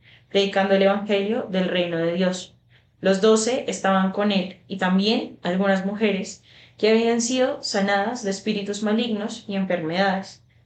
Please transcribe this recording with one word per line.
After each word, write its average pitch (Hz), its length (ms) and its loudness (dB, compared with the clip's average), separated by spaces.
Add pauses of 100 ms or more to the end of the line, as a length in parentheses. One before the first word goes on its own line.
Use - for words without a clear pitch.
(300)
predicando 196 440 2
el 196 80 6
Evangelio 202 680 0
del 185 200 -2
reino 175 300 -2
de 170 160 0
Dios. 185 420 -2 (440)
Los 190 200 2
doce 220 480 2
estaban 190 420 2
con 208 220 0
él, 180 340 -4
y 196 120 -10
también 190 640 0
algunas 190 420 0
mujeres 202 560 -2 (340)
que 208 140 2
habían 233 300 4
sido 254 420 0
sanadas 202 640 -2
de 190 80 -2
espíritus 202 500 -4
malignos 214 640 -2
y 202 80 -6
enfermedades. 185 880 -2 (240)